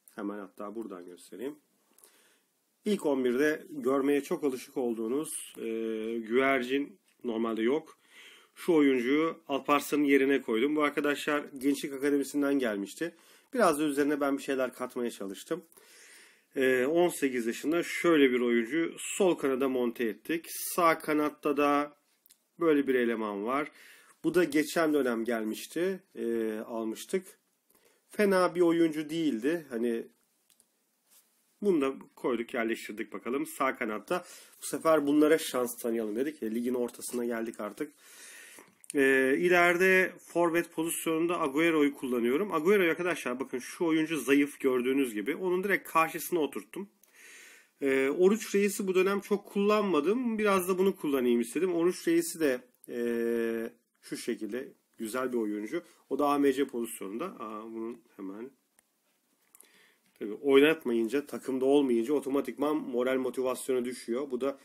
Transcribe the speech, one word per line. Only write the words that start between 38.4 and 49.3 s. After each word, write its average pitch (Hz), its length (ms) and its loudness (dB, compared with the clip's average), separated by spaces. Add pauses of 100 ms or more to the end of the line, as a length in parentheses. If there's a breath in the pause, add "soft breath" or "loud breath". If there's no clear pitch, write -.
Ee, 135 440 4
ileride 175 800 4
forvet 170 540 0
pozisyonunda 165 680 -2
Agüero'yu 151 540 2
kullanıyorum. 131 580 0
Agüero'yu 175 380 4
arkadaşlar 156 500 -4
bakın 127 180 -6
şu - 260 -6
oyuncu 160 360 0
zayıf 143 400 2
gördüğünüz 127 540 2
gibi. 104 220 -4
Onun 185 280 -2
direkt 190 240 -2
karşısına 160 520 -2
oturttum. 151 480 -6 (920 loud breath)
Ee, 135 280 2
Oruç 185 460 2
Reis'i 202 320 0
bu 185 80 0
dönem 196 260 2
çok 202 260 -4